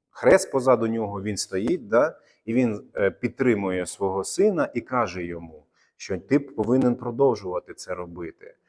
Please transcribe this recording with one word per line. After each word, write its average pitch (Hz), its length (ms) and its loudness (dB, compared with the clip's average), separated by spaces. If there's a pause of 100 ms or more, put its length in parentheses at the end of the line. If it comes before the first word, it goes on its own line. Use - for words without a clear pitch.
(140)
хрест - 380 4
позаду 123 360 2
нього, 104 340 -4
він 101 160 -4
стоїть, 117 500 -2
да? 123 280 2 (300)
І 113 80 -4
він, 117 300 0 (120)
е, 98 160 2
підтримує 98 760 0
свого 98 380 -4
сина 185 500 0
і 120 80 -4
каже 101 420 -4
йому, 82 420 -10 (320)
що 95 200 -6
ти 139 220 2
повинен 123 560 0
продовжувати 104 760 -2
це 92 220 -10
робити. 85 600 -12 (140)